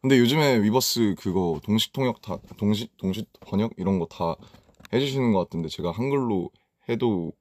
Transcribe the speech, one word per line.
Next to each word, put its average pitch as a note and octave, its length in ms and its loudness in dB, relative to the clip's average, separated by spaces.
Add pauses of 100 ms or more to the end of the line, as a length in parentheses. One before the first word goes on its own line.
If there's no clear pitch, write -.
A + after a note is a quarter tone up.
근데 C3 180 6
요즘에 C3+ 420 4
위버스 G#2+ 560 2
그거 F2 460 -2
동식 G#2+ 280 0
통역 C3 300 -4
다, F#2 160 -10 (200)
동식, G#2+ 400 -2
동식 F#2+ 300 -6 (120)
번역 A2 380 -2
이런 F#2 220 -2
거 E2 80 -4
다 E2 280 -4 (580)
해주시는 C3+ 400 0
것 F#2+ 60 4
같은데 E2 300 -6
제가 E2+ 220 -6
한글로 A#2 580 -2 (400)
해도 G#2+ 520 -2